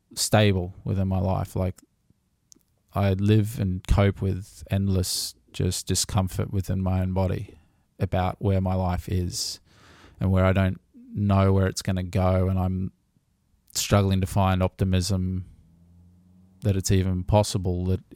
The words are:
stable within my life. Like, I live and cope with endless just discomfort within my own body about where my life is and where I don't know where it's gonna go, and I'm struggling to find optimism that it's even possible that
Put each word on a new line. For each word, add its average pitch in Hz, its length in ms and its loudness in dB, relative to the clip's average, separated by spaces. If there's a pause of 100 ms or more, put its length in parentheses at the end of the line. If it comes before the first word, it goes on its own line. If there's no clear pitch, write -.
(140)
stable 95 640 2 (100)
within 95 220 -2
my 95 120 0
life. 92 360 -4
Like, 92 260 -4 (1120)
I 98 200 2
live 104 460 2
and 92 260 -2
cope 101 360 2
with 95 500 -6
endless 98 640 -2 (160)
just - 360 -4
discomfort - 680 -2
within 95 280 -2
my 92 200 0
own 92 120 -2
body 95 440 -4 (420)
about 92 400 -2
where 95 220 0
my 92 140 -2
life 90 340 -2
is - 500 -4 (600)
and 95 120 0
where 92 140 4
I 95 80 4
don't 95 260 0 (340)
know 98 380 2
where 95 160 2
it's - 140 -4
gonna 92 220 -4
go, 92 440 2
and 95 100 0
I'm 92 340 -2 (840)
struggling 98 480 2
to 95 60 -2
find 92 360 2
optimism 92 840 -2 (1160)
that 101 140 0
it's 95 160 -2
even 92 320 2
possible 95 600 0
that 92 160 0 (140)